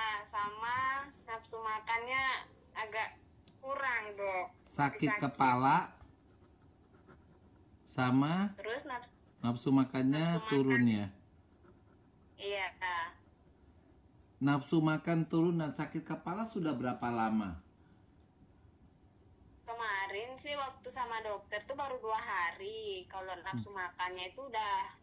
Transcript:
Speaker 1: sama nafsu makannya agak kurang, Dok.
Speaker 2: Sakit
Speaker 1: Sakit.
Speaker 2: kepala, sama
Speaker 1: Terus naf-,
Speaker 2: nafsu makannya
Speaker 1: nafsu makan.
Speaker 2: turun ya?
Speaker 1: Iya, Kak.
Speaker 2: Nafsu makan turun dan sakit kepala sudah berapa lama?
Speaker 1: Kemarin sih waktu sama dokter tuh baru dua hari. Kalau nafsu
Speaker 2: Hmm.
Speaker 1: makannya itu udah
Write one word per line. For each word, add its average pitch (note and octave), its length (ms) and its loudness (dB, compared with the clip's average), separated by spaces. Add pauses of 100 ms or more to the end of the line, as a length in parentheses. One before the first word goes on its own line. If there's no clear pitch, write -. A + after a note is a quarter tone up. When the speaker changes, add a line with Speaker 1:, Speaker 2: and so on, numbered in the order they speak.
(280)
Speaker 1:
sama A#3+ 800 -2 (160)
nafsu A3+ 400 -10
makannya A#3 600 -2 (520)
agak G#3+ 400 -6 (480)
kurang, B3 560 -4
Dok. F#3+ 280 -2 (280)
Speaker 2:
Sakit C#3+ 400 0
Speaker 1:
Sakit. - 80 -4
Speaker 2:
kepala, C3+ 720 4 (1900)
sama C#3+ 720 2
Speaker 1:
Terus A#3+ 240 -6
naf-, B3+ 240 -8 (320)
Speaker 2:
nafsu A#2+ 320 2
makannya C3 480 6 (160)
Speaker 1:
nafsu E3 80 2
makan. - 80 -2
Speaker 2:
turun C3+ 400 6
ya? G2+ 160 2 (1300)
Speaker 1:
Iya, G3+ 320 -4 (100)
Kak. F3 340 -4 (1300)
Speaker 2:
Nafsu C#3+ 400 4
makan D#3 480 2
turun E3+ 240 4
dan D#3 160 0
sakit D#3 320 -6
kepala F3 400 -6
sudah E3 320 -2
berapa B2 320 -2
lama? A2 480 0 (2000)
Speaker 1:
Kemarin G#3+ 720 -6
sih D4 160 -8
waktu C4 400 -8
sama A#3 320 -6
dokter G#3 400 -6
tuh C#4 160 -8
baru C#4 240 -4
dua A3 160 0
hari. G3 880 -4
Kalau F#3+ 320 -8
nafsu F#3 320 -6
Speaker 2:
Hmm. G3 80 -8
Speaker 1:
makannya F3+ 540 -6
itu - 100 -12
udah C5+ 320 -2 (280)